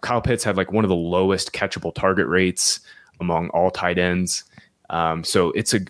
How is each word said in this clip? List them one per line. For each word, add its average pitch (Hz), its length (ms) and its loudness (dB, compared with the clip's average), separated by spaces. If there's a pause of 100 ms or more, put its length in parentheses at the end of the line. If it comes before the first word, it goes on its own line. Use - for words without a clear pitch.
Kyle 120 200 0
Pitts - 220 0
had, 101 120 0
like, 95 140 0
one 107 140 2
of 98 40 2
the 92 60 4
lowest 90 580 0
catchable 87 400 -6
target 95 360 2
rates 92 500 2 (420)
among 85 300 -2
all 90 200 2
tight 90 280 -2
ends. 90 460 0 (460)
Um, 82 340 -2
so 90 280 2
it's - 220 -2
a 104 160 2